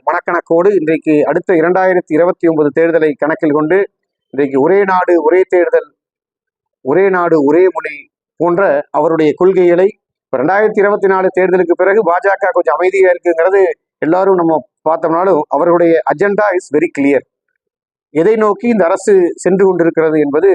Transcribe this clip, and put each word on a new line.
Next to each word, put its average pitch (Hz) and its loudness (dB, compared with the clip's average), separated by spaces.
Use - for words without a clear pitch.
மனக்கணக்கோடு, 170 -2
இன்றைக்கு 156 0
அடுத்த 170 -2
இரண்டாயிரத்தி 180 0
இருபத்தி 175 0
ஒன்பது 156 0
தேர்தலை 160 0
கணக்கில் 151 -2
கொண்டு, 156 0
இன்றைக்கு 135 -2
ஒரே 180 2
நாடு 185 -2
ஒரே 170 2
தேர்தல், 165 0
ஒரே 185 0
நாடு 175 -2
ஒரே 151 2
மொழி 156 -12
போன்ற 175 -2
அவருடைய 156 0
கொள்கைகளை, 180 2
இப்ப - -8
ரெண்டாயிரத்தி 196 0
இருபத்தி 196 0
நாலு 190 0
தேர்தலுக்கு 180 0
பிறகு 196 0
பாஜக 190 -2
கொஞ்சம் 160 -2
அமைதியா 185 2
இருக்குங்கிறது 175 0
எல்லாரும் 185 0
நம்ம 165 0
பார்த்தோம்னாலும், 165 -2
அவர்களுடைய 170 0
agenda 202 -2
is 180 -4
very 160 -2
clear. 139 0
எதை 185 2
நோக்கி 214 -2
இந்த 220 2
அரசு 190 0
சென்று 185 0
கொண்டிருக்கிறது 165 0
என்பது 147 0